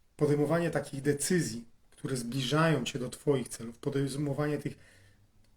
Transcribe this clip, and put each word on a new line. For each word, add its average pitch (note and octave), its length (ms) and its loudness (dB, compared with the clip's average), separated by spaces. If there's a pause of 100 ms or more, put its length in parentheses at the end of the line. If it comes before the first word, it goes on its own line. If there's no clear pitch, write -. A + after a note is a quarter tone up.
(160)
podejmowanie D3 540 2
takich C#3+ 320 -4
decyzji, C#3 680 0 (240)
które - 260 -6
zbliżają C3+ 680 2
cię A#2+ 160 -6
do B2 100 -4
twoich C3 400 0
celów, A#2 280 -12
podejmowanie C#3+ 800 -2
tych D3 220 -6 (760)